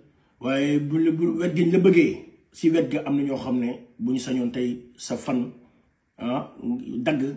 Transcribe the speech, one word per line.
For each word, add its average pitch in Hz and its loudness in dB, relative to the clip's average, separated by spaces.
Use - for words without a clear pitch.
Waaye 143 0
bu 147 -2
la, 165 4
bu 165 0
wet 175 -2
gi 175 4
ñu 165 2
la 185 6
bëggee, 170 4
si - 2
wet 160 2
ga 143 -2
am 139 0
na 139 2
ñoo 135 -2
xam 123 -2
ne 120 -4
bu 120 -2
ñu 131 0
sañoon 127 -2
tey 123 -4
sa - -6
fan, 127 -2
ah, 127 -4
dagg 123 -2